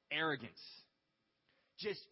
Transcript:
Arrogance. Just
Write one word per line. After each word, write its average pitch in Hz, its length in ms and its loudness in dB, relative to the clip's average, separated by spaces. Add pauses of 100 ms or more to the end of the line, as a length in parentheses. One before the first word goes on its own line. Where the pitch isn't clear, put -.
(140)
Arrogance. 151 480 2 (1200)
Just - 300 -2